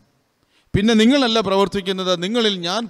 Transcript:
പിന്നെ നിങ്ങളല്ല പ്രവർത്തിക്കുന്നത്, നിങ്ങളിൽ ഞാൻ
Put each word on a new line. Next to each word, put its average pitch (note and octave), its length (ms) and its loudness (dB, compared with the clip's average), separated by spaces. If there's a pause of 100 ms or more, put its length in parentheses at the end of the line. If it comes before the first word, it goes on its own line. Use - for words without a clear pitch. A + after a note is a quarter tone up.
(720)
പിന്നെ A3 280 2
നിങ്ങളല്ല A#3+ 360 2 (120)
പ്രവർത്തിക്കുന്നത്, F#3+ 640 -2 (120)
നിങ്ങളിൽ G#3+ 300 -2 (120)
ഞാൻ G3+ 220 -4